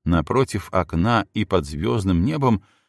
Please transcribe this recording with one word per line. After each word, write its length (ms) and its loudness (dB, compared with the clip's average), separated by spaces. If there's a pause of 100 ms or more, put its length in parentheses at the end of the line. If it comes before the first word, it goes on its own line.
напротив 680 0
окна 600 0
и 120 -2
под 200 0
звездным 580 0
небом, 400 0 (260)